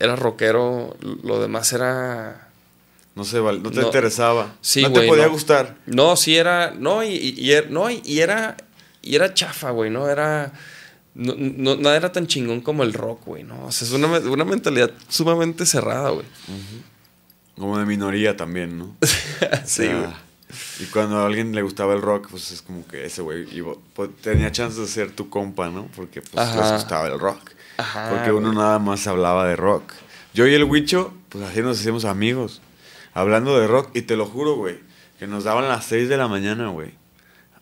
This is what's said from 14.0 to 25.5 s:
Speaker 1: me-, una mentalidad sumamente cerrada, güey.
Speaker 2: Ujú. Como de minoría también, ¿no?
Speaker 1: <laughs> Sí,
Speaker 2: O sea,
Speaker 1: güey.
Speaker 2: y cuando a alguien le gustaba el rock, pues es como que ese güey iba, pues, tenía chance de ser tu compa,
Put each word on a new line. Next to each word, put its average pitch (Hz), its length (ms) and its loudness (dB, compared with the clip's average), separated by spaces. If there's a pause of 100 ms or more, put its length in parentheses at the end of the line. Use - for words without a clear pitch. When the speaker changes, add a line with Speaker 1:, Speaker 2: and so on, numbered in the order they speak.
Speaker 1:
me-, 165 120 2
una 135 260 0
mentalidad 156 460 0 (180)
sumamente 165 560 0
cerrada, 123 460 0
güey. 78 140 -4 (220)
Speaker 2:
Ujú. 98 360 -14 (800)
Como 101 180 -2
de 104 60 0
minoría 101 520 0
también, 85 400 -6
¿no? 90 200 -12
Speaker 1:
<laughs> - 40 -2 (640)
Sí, - 160 -2
Speaker 2:
O 110 60 2
sea, 113 120 0
Speaker 1:
güey. 85 140 -6 (680)
Speaker 2:
y 92 100 -10
cuando 104 260 0
a 101 80 2
alguien 110 300 -2
le 104 80 0
gustaba 98 320 0
el 101 80 -2
rock, 101 260 0
pues 92 220 -14
es 87 100 -16
como 90 260 -14
que 69 160 -12
ese 87 200 -10
güey 80 280 -8
iba, 80 220 -10 (220)
pues, 98 160 -8 (100)
tenía 107 300 0
chance 117 280 -6
de 110 60 -6
ser 98 240 -6
tu 101 220 -12
compa, 95 400 -4